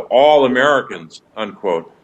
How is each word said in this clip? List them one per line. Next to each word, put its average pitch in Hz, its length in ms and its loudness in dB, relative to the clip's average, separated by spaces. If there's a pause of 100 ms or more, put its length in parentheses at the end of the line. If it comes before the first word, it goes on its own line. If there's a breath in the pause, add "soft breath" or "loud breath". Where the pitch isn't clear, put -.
(120)
all 143 340 4
Americans, 123 760 -2 (160)
unquote. 98 540 -6 (120)